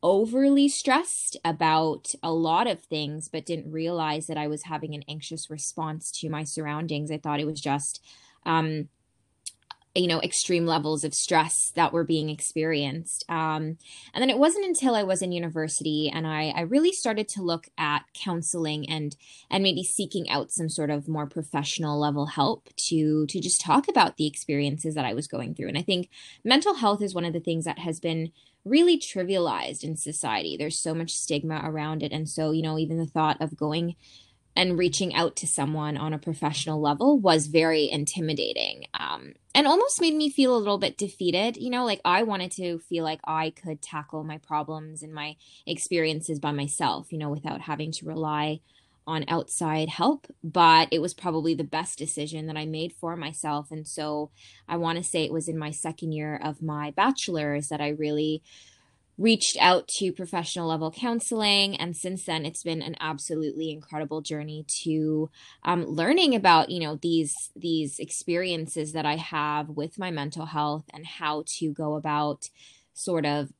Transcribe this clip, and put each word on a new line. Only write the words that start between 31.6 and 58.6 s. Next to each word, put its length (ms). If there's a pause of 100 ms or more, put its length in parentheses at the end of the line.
around 360
it. 120
And 160
so, 220
you 100
know, 160
even 200
the 100
thought 340
of 160
going 400 (560)
and 240
reaching 380
out 220
to 100
someone 480
on 180
a 60
professional 600
level 360
was 300
very 420
intimidating, 1040
um, 400 (220)
and 100
almost 360
made 120
me 160
feel 240
a 60
little 180
bit 200
defeated. 580
You 140
know, 160
like, 180
I 200
wanted 280
to 280
feel 260
like 180
I 280
could 300
tackle 440
my 140
problems 640
and 100
my 240 (280)
experiences 720
by 140
myself, 600
you 40
know, 120
without 320
having 320
to 120
rely 540 (480)
on 220
outside 580
help. 400 (160)
But 480
it 80
was 140
probably 400
the 100
best 340
decision 500
that 100
I 80
made 260
for 240
myself. 560
And 160
so 440 (360)
I 80
wanna 260
say 220
it 80
was 160
in 100
my 140
second 400
year 240
of 260
my 300
bachelor's 800
that 100
I 100
really 540 (720)